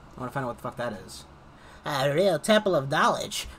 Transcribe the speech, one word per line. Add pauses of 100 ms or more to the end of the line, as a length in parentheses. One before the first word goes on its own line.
(160)
I
wanna
find
out
what
the
fuck
that
is. (600)
A
real
temple
of
knowledge. (100)